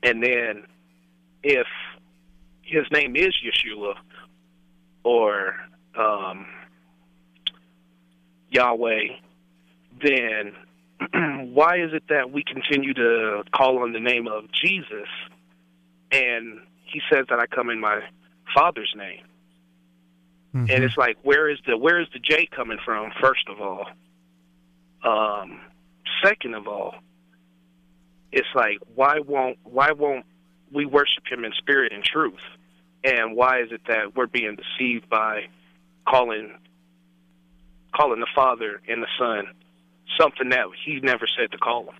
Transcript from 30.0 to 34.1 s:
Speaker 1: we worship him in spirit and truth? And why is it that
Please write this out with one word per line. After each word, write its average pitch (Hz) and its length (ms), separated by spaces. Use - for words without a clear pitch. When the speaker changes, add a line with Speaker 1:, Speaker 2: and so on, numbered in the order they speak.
Speaker 1:
we 143 160
worship 139 460
him 123 140
in 107 120
spirit 131 360
and 101 100
truth? 135 380
And 117 320
why 127 240
is 113 100
it 113 160
that 107 300